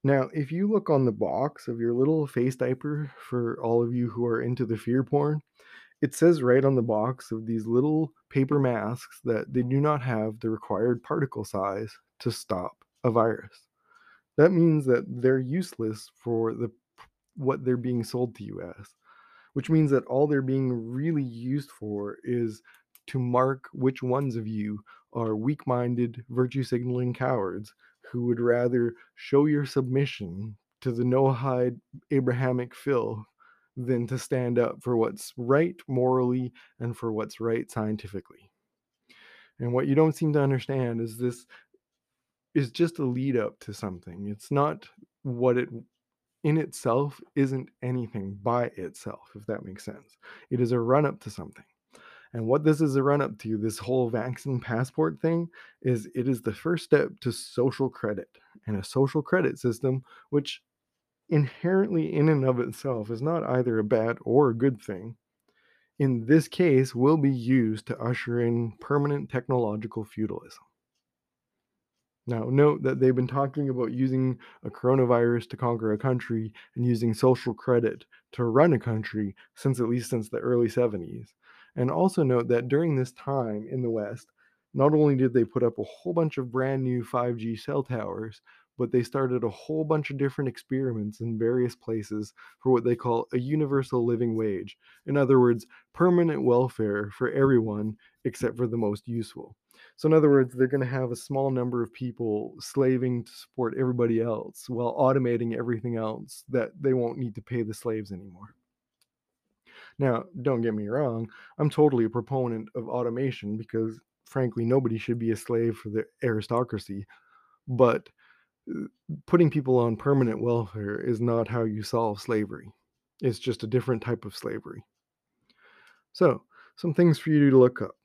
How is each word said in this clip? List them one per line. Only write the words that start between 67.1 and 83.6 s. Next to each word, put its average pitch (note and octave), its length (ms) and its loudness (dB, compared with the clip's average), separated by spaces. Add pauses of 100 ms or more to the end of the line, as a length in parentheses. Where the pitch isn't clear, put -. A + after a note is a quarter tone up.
be C#3 140 2
used A#2 560 0
to A2+ 140 -6
usher A#2+ 400 -2
in A#2 400 0
permanent C#3+ 500 -2
technological A2+ 720 -2
feudalism. - 600 -8 (1600)
Now, A2+ 180 -4
note D3 380 4
that C3 180 0
they've C3 140 6
been C3 120 0
talking C#3 440 -4
about B2 220 -2
using C3 460 0 (240)
a A#2 80 -8
coronavirus A#2+ 800 2
to G2+ 60 -10
conquer A2+ 360 -2
a G#2+ 60 0
country A#2 540 -2 (240)
and A#2+ 80 -2
using A#2 300 2
social B2 400 2
credit A#2+ 500 0 (280)
to B2+ 120 -4
run C#3 300 4
a A2+ 40 0
country G#2+ 560 -4 (200)
since, B2+ 260 -2
at A2+ 80 0
least A#2+ 220 -2
since A2+ 180 -4
the A#2 100 -6
early A#2+ 300 2
seventies. A2+ 640 -4 (420)
And B2+ 140 0
also F3+ 320 2
note B2 260 2
that A#2+ 200 2
during D3+ 260 2
this B2+ 180 -2
time A2+ 560 -4